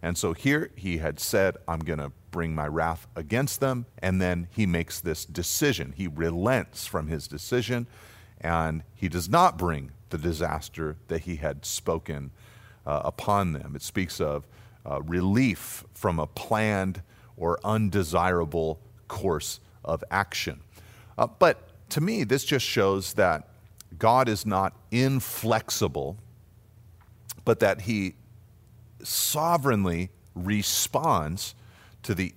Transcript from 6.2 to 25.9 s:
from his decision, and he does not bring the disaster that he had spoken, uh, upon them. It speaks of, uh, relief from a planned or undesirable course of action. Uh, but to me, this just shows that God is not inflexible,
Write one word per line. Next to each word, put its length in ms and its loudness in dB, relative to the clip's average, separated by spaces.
from 220 -4
his 200 -6
decision, 600 -4
and 440 0
he 160 -2
does 180 -4
not 300 6
bring 360 -2
the 80 -4
disaster 760 -4
that 140 -4
he 160 -6
had 280 -4
spoken, 680 -6
uh, 180 -2
upon 500 0
them. 220 -8
It 60 -10
speaks 400 -4
of, 260 -2
uh, 180 -4
relief 800 0
from 240 0
a 80 0
planned 800 0
or 280 0
undesirable 1160 2
course 520 -2
of 260 -2
action. 520 -2
Uh, 100 4
but 420 4
to 120 0
me, 220 0
this 220 2
just 200 2
shows 480 2
that 360 4
God 300 6
is 160 -2
not 280 2
inflexible, 1300 0